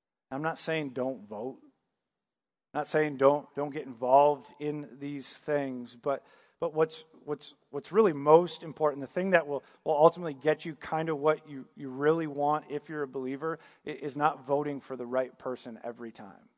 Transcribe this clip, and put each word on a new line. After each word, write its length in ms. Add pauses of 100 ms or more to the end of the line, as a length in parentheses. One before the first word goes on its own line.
(300)
I'm 120
not 180
saying 300
don't 400
vote. 300 (1120)
I'm 60
not 80
saying 280
don't, 400
don't 140
get 160
involved 760
in 300 (100)
these 380
things, 580
but, 300 (340)
but 140
what's, 320 (180)
what's, 300 (160)
what's 240
really 180
most 500
important, 380
the 80
thing 220
that 180
will, 160 (220)
will 100
ultimately 380
get 320
you 100
kind 320
of 100
what 300
you, 180 (120)
you 120
really 380
want 420
if 200
you're 140
a 40
believer, 520 (260)
i-, 60
is 260
not 280
voting 360
for 160
the 80
right 320
person 440
every 300
time. 460